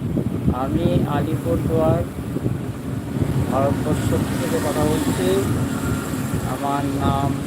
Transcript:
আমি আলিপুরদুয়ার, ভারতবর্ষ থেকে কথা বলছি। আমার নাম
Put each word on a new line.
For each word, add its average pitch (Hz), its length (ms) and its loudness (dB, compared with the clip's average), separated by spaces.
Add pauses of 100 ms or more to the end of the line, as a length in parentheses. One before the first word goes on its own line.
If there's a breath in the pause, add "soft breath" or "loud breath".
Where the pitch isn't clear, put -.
(600)
আমি - 260 0 (300)
আলিপুরদুয়ার, 156 840 2 (1500)
ভারতবর্ষ 139 560 0 (320)
থেকে - 260 0
কথা 151 260 0
বলছি। - 380 0 (1200)
আমার 139 300 -2 (200)
নাম 139 260 2 (180)